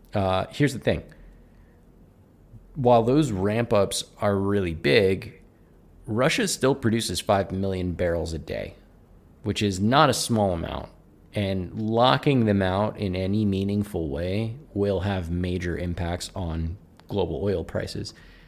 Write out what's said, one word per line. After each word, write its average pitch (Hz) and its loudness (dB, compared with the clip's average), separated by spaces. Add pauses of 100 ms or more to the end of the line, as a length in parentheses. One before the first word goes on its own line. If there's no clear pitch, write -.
(140)
uh, 95 0
here's 139 0
the 147 -8
thing. 90 -2 (1700)
While 120 6
those 127 2
ramp 104 0
ups 98 2 (160)
are 101 2
really 98 0
big, 98 2 (640)
Russia 127 0
still 135 2
produces 113 -2
five 95 0
million 95 -2
barrels 85 -2
a 80 -6
day, - -8 (680)
which 104 -2
is 98 0
not 131 4
a 113 4
small 104 0
amount. - -6 (460)
And 95 -2
locking 120 4
them 101 4
out 95 0
in 92 -2
any 98 0
meaningful 98 -2
way 95 -4 (160)
will 101 0
have 92 -2
major 90 -2
impacts 87 -4
on 82 -4 (320)
global 90 -2
oil 98 -2
prices. 98 -8 (340)